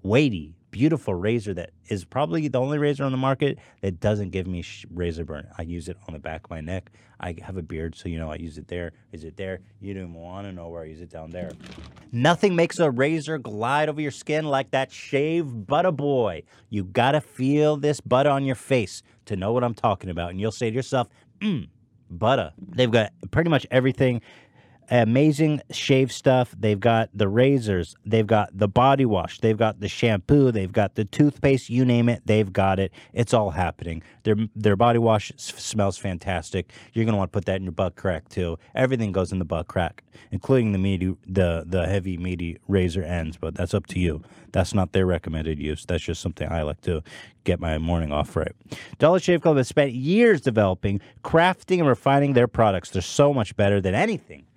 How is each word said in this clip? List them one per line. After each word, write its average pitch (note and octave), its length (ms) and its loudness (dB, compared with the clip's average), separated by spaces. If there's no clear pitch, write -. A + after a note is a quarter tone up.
weighty, G2 520 2
beautiful B2 440 0
razor G2+ 400 -2
that E2+ 160 -10
is F#2+ 160 -4
probably D3+ 440 -4
the B2 100 -2
only C#3 200 -2
razor C#3+ 260 -2
on C3+ 80 -2
the C3 60 -2
market C3+ 400 0
that F#2 200 -4
doesn't G#2 300 0
give F#2 160 -6
me F2+ 140 -6
sh-, - 320 -16
razor E2+ 320 -6
burn. D2+ 220 -12
I F2 60 -10
use E2+ 260 -10
it F2 80 -12
on E2 60 -12
the D2+ 40 -14
back D#2 260 -12
of - 60 -20
my E2 100 -12
neck. F2 300 -10
I F2 220 -10
have F#2+ 140 -12
a F2+ 60 -8
beard, D#2+ 320 -10
so, - 140 -14
you E2 100 -8
know, D#2+ 140 -8
I D2+ 40 -12
use E2 220 -14
it - 80 -18
there. F2 240 -10
Is D#2 100 -16
it D#2+ 140 -16
there? F#2+ 240 -10
You G2 140 -12
don't F2+ 200 -12
wanna F#2 380 -14
know E2+ 160 -16
where E2+ 140 -14
I D#2 40 -14
use D#2 140 -18
it E2 100 -20
down D#2+ 200 -16
there. F2 220 -12
Nothing E3+ 460 2
makes E3+ 240 0
a D#3 100 4
razor D3 480 0
glide A#2+ 500 -2
over D3+ 120 -6
your C#3+ 100 -4
skin D#3 360 -4
like C3+ 260 -2
that C3 180 0
Shave D#3 560 -2
Butter E3+ 260 2
Boy. C3 500 0
You G2+ 120 -2
gotta A#2+ 380 2
feel D3 560 2
this D3 240 -2
butter C#3+ 300 4
on C#3 140 0
your C3+ 120 -2
face - 460 -2
to G#2 100 -4
know G2 160 -2
what B2 100 2
I'm A#2+ 120 -2
talking G2 360 -2
about. E2+ 200 -6
And F#2 100 -8
you'll A2 100 -2
say A2+ 200 -4
to G#2+ 60 -8
yourself, C3 320 -2
"Mm, D#3+ 280 -4
butter." G#2+ 480 0
They've G2 320 0
got A2 220 2
pretty E3 180 0
much D3 220 2
everything. B2+ 500 2
Amazing C#3 800 4
shave C3 420 0
stuff. B2+ 480 2
They've G#2 180 0
got A2+ 360 2
the G#2 120 0
razors. A2 760 2
They've G#2+ 220 2
got G#2 260 2
the G2+ 160 0
body C3+ 380 4
wash. F#2+ 340 -2
They've A2 160 2
got G#2+ 240 0
the G2+ 80 -6
shampoo. A#2+ 640 2
They've G2 200 -2
got G2+ 240 0
the G#2+ 120 -2
toothpaste. C#3+ 640 0
You B2 160 2
name A#2+ 240 4
it, A#2 160 -4
they've G#2+ 260 2
got F#2+ 260 2
it. G2 140 -2
It's A2+ 180 0
all G#2+ 200 2
happening. E2 500 -4
Their, G#2+ 120 2
their G#2+ 220 2
body A#2 220 4
wash A2 400 2
s-, - 180 -12
smells G2 400 -2
fantastic. F2+ 760 -6
You're A2+ 140 0
gonna A2 100 0
wanna F#2+ 120 0
put - 180 -4
that F#2+ 100 -2
in F#2+ 60 -6
your F2+ 100 -8
butt F2+ 240 -2
crack, F2 320 -4
too. E2+ 300 -6
Everything B2 360 0
goes F#2 220 -2
in F#2+ 60 -4
the F2 80 -4
butt E2 220 -6
crack, - 360 -4
including A2+ 420 0
the F#2+ 60 0
meaty, F#2 380 0
the, F2 400 0
the F2 200 -2
heavy, F#2 320 -2
meaty F2 400 -6
razor F#2 340 2
ends, D#2+ 360 -4
but D#2+ 160 -8
that's F2+ 180 -4
up G2+ 140 -2
to - 120 -6
you. E2 220 0
That's F#2+ 220 0
not F#2 180 0
their F#2+ 140 2
recommended D#2+ 520 -4
use. D2+ 280 -8
That's F2 180 -4
just E2 160 -6
something F2 320 -6
I E2 80 -2
like D2 220 -6
to D#2+ 200 -4
get F2 140 0
my D#2+ 200 -2
morning E2 340 -2
off D2 240 -4
right. - 160 -2
Dollar F3 200 4
Shave F3 220 2
Club D#3 160 4
has C3 100 4
spent C#3+ 280 2
years F3+ 480 4
developing, G2+ 580 2
crafting, F3+ 540 2
and D#3 100 4
refining C#3 460 4
their A#2+ 140 6
products. G2+ 420 2
They're F#2+ 100 -2
so D3 320 4
much B2 240 -2
better G2+ 240 4
than F#2 140 0
anything C#3 500 -4